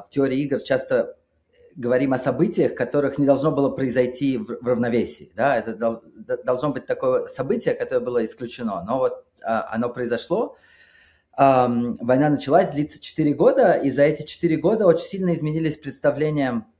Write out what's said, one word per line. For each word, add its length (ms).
а, 20
в 80
теории 300
игр 200
часто 560
говорим 360
о 60
событиях, 560
которых 440
не 60
должно 280
было 180
произойти 680
в, 100
в 60
равновесии, 720
да? 200
Это 200
дол-, 280
д-, 380
должно 280
быть 140
такое 440
событие, 460
которое 260
было 240
исключено. 600
Но 140
вот, 260
а, 300
оно 180
произошло. 640
Ам, 680
война 280
началась, 420
длится 300
четыре 320
года, 420
и 160
за 120
эти 240
четыре 300
года 320
очень 180
сильно 260
изменились 460
представления 880